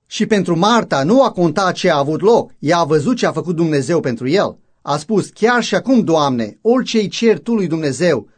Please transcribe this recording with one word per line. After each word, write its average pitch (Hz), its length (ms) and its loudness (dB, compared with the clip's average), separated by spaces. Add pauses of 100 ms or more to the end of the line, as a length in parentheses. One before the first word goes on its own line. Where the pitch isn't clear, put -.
Și - 180 -2
pentru 180 320 0
Marta 196 460 2
nu 233 200 4
a 226 80 2
contat 180 420 0
ce 180 160 0
a 156 80 2
avut 143 240 -2
loc, 196 380 2
ea 170 180 0
a 170 60 2
văzut 156 320 0
ce 220 100 -2
a 160 60 0
făcut 160 240 -4
Dumnezeu 156 440 0
pentru 127 300 -4
el. 165 280 0 (240)
A - 160 -4
spus: 190 320 -2
„Chiar 233 340 0
și 208 120 -4
acum, 220 280 2
Doamne, 139 580 0
orice-i 233 460 0
cer 214 320 0
Tu 233 140 -4
lui 202 140 0
Dumnezeu, 147 600 -2 (100)